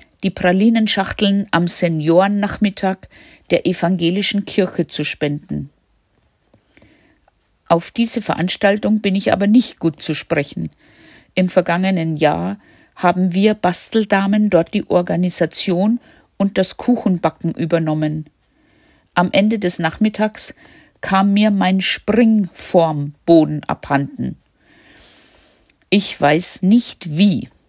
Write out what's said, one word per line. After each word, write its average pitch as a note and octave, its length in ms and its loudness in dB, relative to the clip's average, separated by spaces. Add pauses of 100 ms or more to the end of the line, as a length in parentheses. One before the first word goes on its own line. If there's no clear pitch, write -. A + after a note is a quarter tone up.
(220)
die F#3+ 60 0
Pralinenschachteln G3+ 1200 0
am E3+ 180 2
Seniorennachmittag F#3+ 1300 0 (520)
der - 160 0
evangelischen F#3 800 0
Kirche - 440 -2
zu - 160 -6
spenden. D3 640 -6 (2000)
Auf E3+ 260 -2
diese A3+ 280 -2
Veranstaltung G#3 800 -2
bin G3 140 -2
ich G3+ 180 0
aber G3 140 0
nicht A3 320 2
gut E3 240 -4
zu D#3 120 -4
sprechen. - 540 -6 (680)
Im F#3 140 0
vergangenen F3 680 0
Jahr E3+ 420 0 (360)
haben F3+ 380 0
wir G#3 220 2
Basteldamen G3+ 960 0
dort E3+ 240 2
die - 160 -4
Organisation F3+ 1080 0 (380)
und G3 220 -2
das - 180 0
Kuchenbacken F3 800 -2
übernommen. D#3 720 -2 (880)
Am F3+ 180 2
Ende G#3+ 260 2
des F3+ 200 -2
Nachmittags G#3 760 -2 (460)
kam G3 320 0
mir G#3 200 2
mein F#3+ 280 0
Springformboden E3 1800 0
abhanden. - 720 -4 (1500)
Ich - 300 0
weiß D3+ 420 2
nicht F3+ 540 0
wie. F#3 320 2 (200)